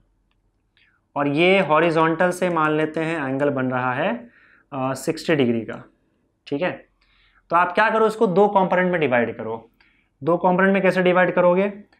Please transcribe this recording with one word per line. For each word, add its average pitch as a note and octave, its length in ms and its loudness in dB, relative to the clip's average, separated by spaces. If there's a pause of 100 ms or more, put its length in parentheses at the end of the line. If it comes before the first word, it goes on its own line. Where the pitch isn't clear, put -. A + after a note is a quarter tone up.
(1160)
और C#3+ 120 -2
ये F3 340 2
हॉरिजॉन्टल D#3+ 680 2
से F3+ 180 -2
मान D#3 220 0
लेते D#3 280 -2
हैं E3 220 -4
एंगल C3+ 300 -2
बन B2+ 200 -4
रहा B2+ 220 -2
है, D#3+ 180 -2 (600)
अ, C3+ 240 -4
सिक्सटी D#3+ 400 -4
डिग्री A#2+ 260 0
का, - 200 -14 (640)
ठीक C#3+ 140 -6
है? F3 100 -4 (800)
तो E3 40 0
आप F3 180 0
क्या A3 160 2
करो, A3 180 2
इसको G#3+ 220 0
दो G3+ 200 4
कंपोनेंट F#3 420 2
में F3+ 100 -2
डिवाइड A#2+ 360 0
करो। A2 180 -8 (680)
दो E3 160 0
कंपोनेंट F#3 360 2
में F#3+ 80 0
कैसे F#3 220 2
डिवाइड F3+ 320 2
करोगे? F3+ 360 2 (280)